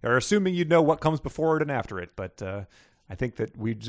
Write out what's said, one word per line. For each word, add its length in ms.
or 140
assuming 380
you 100
know 160
what 200
comes 200
before 380
it 40
and 80
after 280
it. 180
But, 260
uh, 200
I 40
think 220
that 220
we, 180